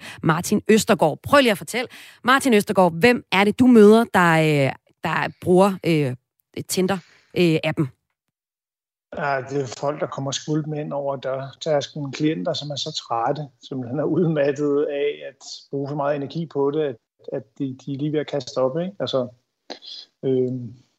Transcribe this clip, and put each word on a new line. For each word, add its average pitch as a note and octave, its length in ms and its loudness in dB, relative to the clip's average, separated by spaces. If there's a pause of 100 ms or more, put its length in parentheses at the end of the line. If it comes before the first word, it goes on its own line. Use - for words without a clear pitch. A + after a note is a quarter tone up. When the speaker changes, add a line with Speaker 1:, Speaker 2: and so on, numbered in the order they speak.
(240)
Speaker 1:
Martin E3 440 0
Østergaard. G3 560 2
Prøv C#4+ 160 4
lige B3 120 4
at F3+ 60 0
fortælle. A#3 300 -8 (360)
Martin C4 300 2
Østergaard, F#3+ 400 4
hvem A#3 380 2
er F#3+ 120 4
det, G#3 160 2
du B3+ 80 6
møder, A3+ 460 10
der, F3 180 4 (340)
øh, C3 60 0 (320)
der D#3 280 -4 (100)
bruger, F#3 300 4 (140)
øh, D3 300 0 (520)
Tinder, F#3 300 -2 (400)
øh, E3 260 4
appen? D#3 260 -2 (1300)
Speaker 2:
Ja, C#3 320 -2
det C#3+ 120 -2
er B2 180 -8
folk, D3 200 -4
der D#3+ 80 -4
kommer C3+ 240 -8
skvulpende D3+ 500 -4
ind D#3 120 -8
over C#3 220 -4
dørtærsklen. C3+ 960 -4
Klienter, D#3+ 420 -2
som D3 160 -8
er C#3+ 60 -10
så D#3 160 -8 (120)
trætte, A#2+ 380 -2 (200)
som C3 220 -8
han A#2+ 160 -6
er C#3 40 -2
udmattet D3 800 0
af D3 440 -4
at - 160 -20 (260)
bruge C#3 200 -6
for D3 60 -8
meget D3 200 -2
energi C#3+ 380 -8
på C#3 180 0
det, D#3 100 -2
at, C3+ 140 -4 (380)
at C3+ 100 -6 (160)
de, C3 260 -6
de C#3+ 80 -8
er C3+ 40 -8
lige D3 140 -4
ved D3+ 80 -2
at C#3+ 80 -4
kaste C#3+ 300 -8
op, C3 220 0
ikke? F#3 200 -6
Altså, B2+ 280 -2 (960)
øhm, B2+ 480 -2 (260)